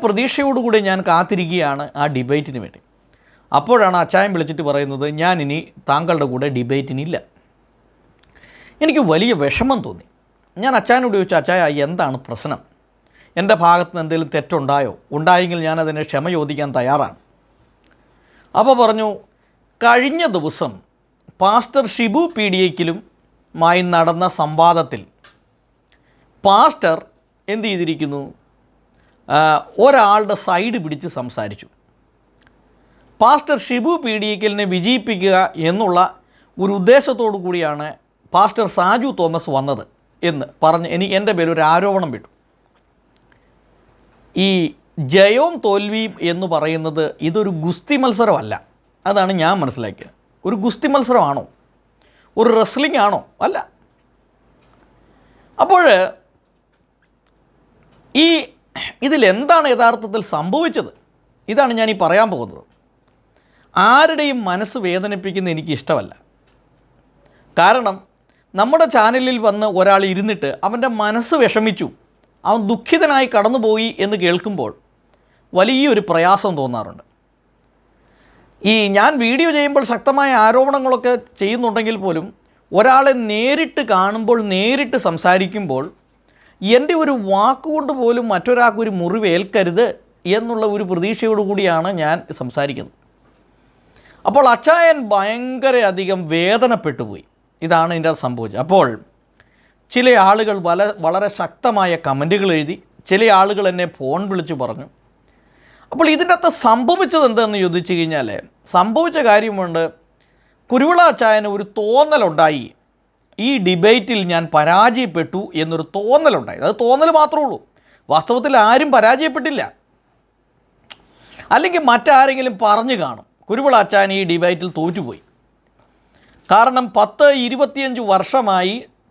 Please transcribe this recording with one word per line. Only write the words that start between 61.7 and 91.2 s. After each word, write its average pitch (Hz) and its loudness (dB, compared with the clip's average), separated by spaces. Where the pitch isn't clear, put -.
ഞാനീ 220 0
പറയാൻ 196 2
പോകുന്നത്. 110 -10
ആരുടെയും 277 2
മനസ്സ് 196 -6
വേദനിപ്പിക്കുന്ന 185 -4
എനിക്കിഷ്ടമല്ല. 156 -4
കാരണം 196 2
നമ്മുടെ 269 2
ചാനലിൽ 254 2
വന്ന് 214 0
ഒരാൾ 196 4
ഇരുന്നിട്ട് 190 -4
അവൻ്റെ 233 -2
മനസ്സ് 226 -2
വിഷമിച്ചു, 220 0
അവൻ 208 0
ദുഃഖിതനായി 269 0
കടന്നുപോയി 220 0
എന്ന് 202 -2
കേൾക്കുമ്പോൾ 180 -2
വലിയൊരു 233 2
പ്രയാസം 175 2
തോന്നാറുണ്ട്. 113 -8
ഈ 214 2
ഞാൻ 214 2
വീഡിയോ 262 2
ചെയ്യുമ്പോൾ 285 0
ശക്തമായ 269 0
ആരോപണങ്ങളൊക്കെ 254 2
ചെയ്യുന്നുണ്ടെങ്കിൽ 226 -2
പോലും 190 -6
ഒരാളെ 262 6
നേരിട്ട് 254 -2
കാണുമ്പോൾ 220 0
നേരിട്ട് 226 -2
സംസാരിക്കുമ്പോൾ 180 -2
എൻ്റെ 254 2
ഒരു 311 0
വാക്കുകൊണ്ട് 262 -2
പോലും 240 -2
മറ്റൊരാൾക്കൊരു 226 0
മുറിവേൽക്കരുത് 190 -2
എന്നുള്ള 220 -2
ഒരു 208 -2
പ്രതീക്ഷയോടു 208 -2